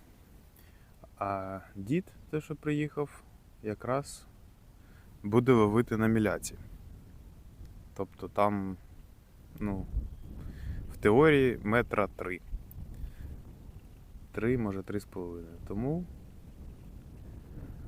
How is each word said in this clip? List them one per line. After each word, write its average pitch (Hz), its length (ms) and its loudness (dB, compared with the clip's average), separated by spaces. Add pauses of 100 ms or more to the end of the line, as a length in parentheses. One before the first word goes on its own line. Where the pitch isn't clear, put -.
(1200)
А 95 420 -2 (140)
дід, 113 300 -2 (260)
те, 151 100 -2
що 147 160 -10
приїхав, 147 640 -4 (400)
якраз 113 640 -4 (960)
буде 120 300 6
ловити 113 440 8
на 110 100 4
міляці. 107 480 2 (1400)
Тобто 95 300 -8
там, 98 480 2 (840)
ну, 98 260 -4 (1080)
в - 40 -10
теорії 131 640 8
метра 107 440 4 (100)
три. 90 240 -6 (1900)
Три, 120 260 2
може, 98 240 0
три 101 180 -4
з - 40 -12
половиною. 85 520 -8 (120)
Тому 139 360 -2 (1800)